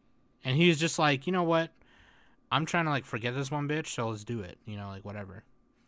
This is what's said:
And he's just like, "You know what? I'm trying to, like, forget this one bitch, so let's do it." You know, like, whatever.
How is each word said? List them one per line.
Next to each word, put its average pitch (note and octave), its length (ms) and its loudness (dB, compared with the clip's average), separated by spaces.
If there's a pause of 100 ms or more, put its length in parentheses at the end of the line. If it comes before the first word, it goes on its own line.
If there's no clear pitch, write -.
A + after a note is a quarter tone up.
(440)
And C3+ 140 2
he's E3+ 220 6
just D#3+ 180 0
like, C#3+ 300 2
"You F#3 60 0
know F3+ 100 2
what? E3 280 2 (800)
I'm C#3+ 140 2
trying E3+ 200 2
to, D#3 60 2
like, C3+ 140 0
forget B2 300 -4
this C#3 160 -4
one D3 160 -2
bitch, D#3 200 -2
so A2+ 220 -2
let's G#2 140 -6
do A#2 180 -4
it." F2 240 -12
You G#2 120 -10
know, G2+ 100 -8
like, G2 180 -12
whatever. G2 380 -12 (440)